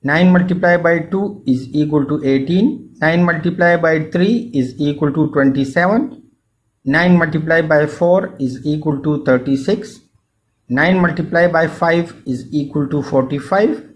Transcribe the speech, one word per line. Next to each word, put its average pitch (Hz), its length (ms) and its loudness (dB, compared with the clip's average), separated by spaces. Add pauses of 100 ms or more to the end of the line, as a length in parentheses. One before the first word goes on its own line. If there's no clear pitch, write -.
nine 165 280 4
multiply 175 460 2
by 170 220 2
two 190 460 -6
is 131 280 -2
equal 147 320 0
to 147 180 -4
eighteen, 156 640 0 (120)
nine 165 220 2
multiply 170 520 2
by 165 180 2 (180)
three 202 420 0
is 127 260 -2
equal 147 340 0
to 151 200 0
twenty-seven, 139 880 0 (640)
nine 170 320 4
multiply 160 440 0
by 156 240 2
four 175 540 0
is 131 260 -6
equal 151 380 -2
to 147 220 -2
thirty-six, 135 760 -2 (680)
nine 160 300 0
multiply 170 480 0
by 165 200 2
five 170 480 -2 (100)
is 127 260 -8
equal 143 360 -4
to 143 160 -4
forty-five 143 800 -2 (120)